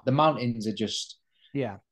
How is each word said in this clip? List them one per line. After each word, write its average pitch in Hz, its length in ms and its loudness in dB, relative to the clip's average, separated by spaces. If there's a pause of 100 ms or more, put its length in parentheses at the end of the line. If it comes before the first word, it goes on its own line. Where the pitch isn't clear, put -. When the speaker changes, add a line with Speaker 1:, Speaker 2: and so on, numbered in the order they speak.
Speaker 1:
the 131 60 2
mountains 123 560 2
are 107 60 0
just, - 460 -6 (340)
Speaker 2:
Yeah. 113 240 -4 (140)